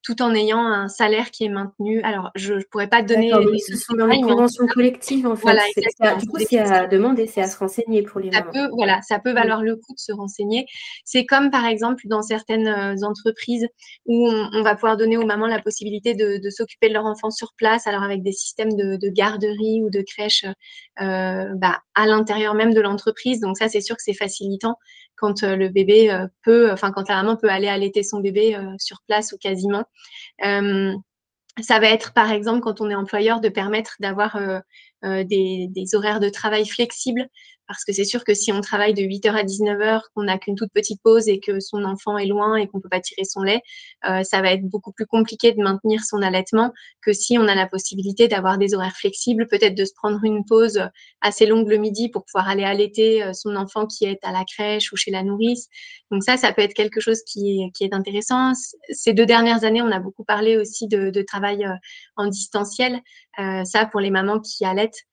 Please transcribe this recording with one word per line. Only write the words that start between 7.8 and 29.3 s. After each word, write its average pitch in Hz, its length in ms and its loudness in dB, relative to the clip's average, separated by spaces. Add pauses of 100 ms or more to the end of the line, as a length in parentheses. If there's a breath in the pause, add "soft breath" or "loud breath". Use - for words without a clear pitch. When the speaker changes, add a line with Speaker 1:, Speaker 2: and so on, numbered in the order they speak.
Speaker 2:
pour 202 160 -8
les 190 100 -6
Speaker 1:
Ça 208 120 0
Speaker 2:
mamans. - 100 -10
Speaker 1:
peut, 277 220 -2
voilà, 202 280 2
ça - 180 -2
peut 254 120 -2
Speaker 2:
Mm. 233 40 0
Speaker 1:
valoir 220 280 2
le 220 140 -2
coup 247 160 -20
de - 60 -18
se - 120 -10
renseigner. 208 540 -4 (400 loud breath)
C'est 254 200 0
comme, 269 260 4
par 247 140 2
exemple, 233 440 0
dans 214 120 0
certaines, 220 460 -2
euh, 196 360 -2
entreprises 220 640 -2 (400 loud breath)
où 233 220 4
on, 214 240 0
on 214 100 0
va 208 140 4
pouvoir 220 220 2
donner 226 180 2
aux 226 100 0
mamans 214 220 0
la 226 140 -2
possibilité 214 540 -4
de, 202 220 0
de 196 120 -6
s'occuper 220 400 -2
de 214 60 -2
leur 214 100 -2
enfant 214 260 -4
sur - 220 -12
place, 226 340 0
alors 202 160 -2
avec 196 200 -4
des 196 100 -4
systèmes 220 420 -4
de, 196 220 -2
de 196 120 -4
garderie 214 720 0
ou 214 60 -2
de 196 120 -2
crèche, 208 440 -4 (560 loud breath)
euh, 185 440 -2 (100)
bah, 185 240 0 (160)
à 214 120 4
l'intérieur 214 480 2
même 226 180 4
de 220 80 6
l'entreprise. 214 580 0
Donc 190 180 -2
ça, 220 120 0
c'est 214 100 0
sûr 220 160 -6
que - 80 -16
c'est 202 100 -2
facilitant 196 640 -4 (400 soft breath)
quand, 208 280 -2
euh, 190 120 0
le 190 140 0
bébé, 202 400 6
euh, 190 180 -2 (160)
peut, 233 280 8
enfin, 190 200 -2
quand 190 160 -6
la 202 80 0
maman 214 220 0
peut 220 100 0
aller 196 220 2
allaiter 196 340 0
son 202 160 -6
bébé, 208 360 2
euh, 196 240 -10
sur - 180 -10 (100)
place 214 240 0